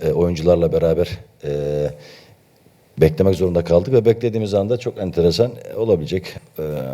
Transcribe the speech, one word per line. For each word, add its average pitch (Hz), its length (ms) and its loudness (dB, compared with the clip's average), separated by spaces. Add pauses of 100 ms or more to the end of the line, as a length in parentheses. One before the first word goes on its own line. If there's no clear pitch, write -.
e, 80 100 0
oyuncularla 85 600 2
beraber, 85 360 2 (360)
e, 73 460 -4 (1080)
beklemek 95 360 4
zorunda 87 300 0
kaldık 87 300 2
ve 117 100 4
beklediğimiz 113 500 0
anda 104 220 0
çok 117 220 -8
enteresan, 87 540 0 (200)
e, - 40 -10
olabilecek, 90 580 -2 (240)
e, 78 40 -8 (320)